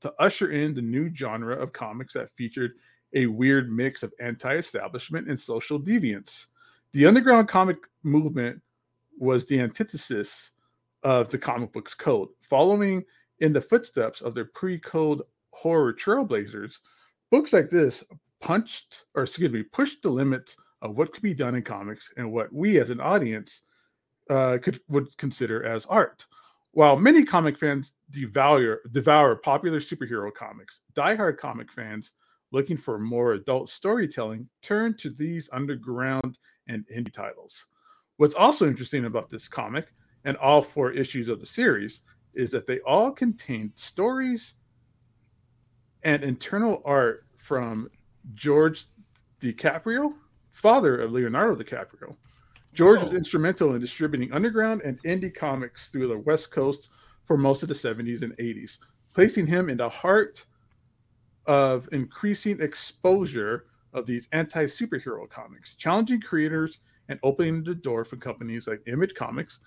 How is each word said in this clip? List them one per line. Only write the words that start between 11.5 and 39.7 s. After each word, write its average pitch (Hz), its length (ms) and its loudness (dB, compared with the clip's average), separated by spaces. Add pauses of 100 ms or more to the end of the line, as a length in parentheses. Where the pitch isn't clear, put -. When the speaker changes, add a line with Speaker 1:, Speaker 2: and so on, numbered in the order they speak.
Speaker 1:
book's - 220 -14
code, 120 340 0 (120)
following 190 640 2 (360)
in 156 140 2
the 139 80 2
footsteps 135 600 -2
of 117 140 -8
their 120 100 -6
pre-code 160 800 -4 (300)
horror 151 420 0
trailblazers. 113 840 -4 (520)
Books 294 220 4
like 180 180 4
this 156 340 2 (360)
punched, - 760 -6
or 139 80 -2
excuse 147 280 -2
me, 110 120 -4
pushed - 400 -4
the 190 80 0
limits 131 460 -2 (260)
of 107 140 -10
what 160 160 -2
could - 100 -20
be 196 120 0
done 127 200 -2
in 123 80 -4
comics 104 540 -12
and 117 140 -8
what 110 220 -4
we 185 260 2
as 120 120 2
an 123 100 -6
audience, 131 640 -2 (640)
uh, 131 340 0
could, - 260 -4
would 143 280 -2
consider 117 480 -6
as 113 220 -6
art. - 400 0 (460)
While 147 240 8
many 277 280 8
comic 160 340 2
fans 143 360 -2 (160)
devour, 135 720 2 (100)
devour 143 440 6
popular 151 440 0
superhero 113 520 -8
comics, 107 480 -18 (140)
diehard 175 440 0
comic 117 340 -10
fans 107 400 -14 (400)
looking 139 240 -2
for 110 220 -6
more 117 340 0
adult 127 380 -4
storytelling 123 800 -4 (120)
turn 220 380 -2
to 147 120 -10
these 151 420 -8
underground 131 840 -6 (300)
and 110 200 -8
indie 120 240 -10
titles. - 540 -16 (520)
What's 147 160 4
also 214 340 6
interesting 127 380 -4
about 113 220 -6
this - 200 -18
comic 120 440 -8 (320)